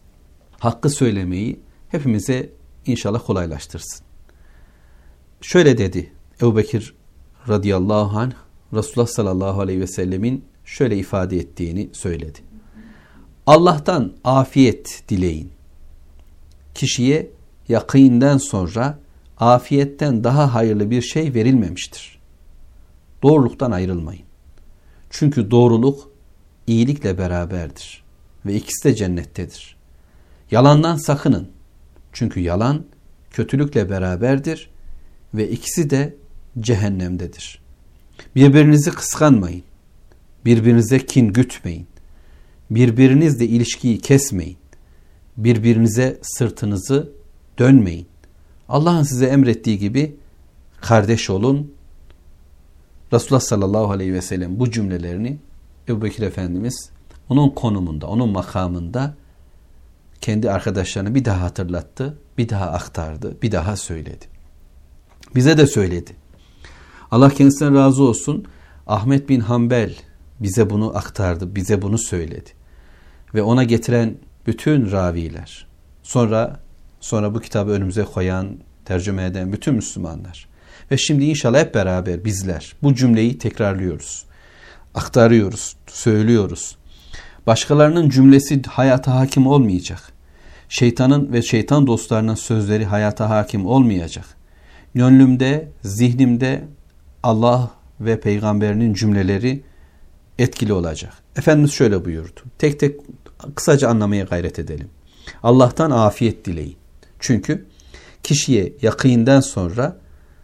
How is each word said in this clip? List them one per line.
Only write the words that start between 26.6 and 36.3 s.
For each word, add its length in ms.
iyilikle 520
beraberdir 840
ve 80
ikisi 300
de 100
cennettedir. 800
Yalandan 460
sakının. 520
Çünkü 280
yalan 440
kötülükle 600
beraberdir 800
ve 160
ikisi 400
de 260